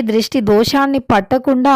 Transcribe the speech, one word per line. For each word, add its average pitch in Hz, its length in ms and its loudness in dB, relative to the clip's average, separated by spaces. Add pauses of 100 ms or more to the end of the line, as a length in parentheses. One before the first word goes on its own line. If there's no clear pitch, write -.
దృష్టి 220 380 -2
దోషాన్ని 262 640 0
పట్టకుండా 254 720 0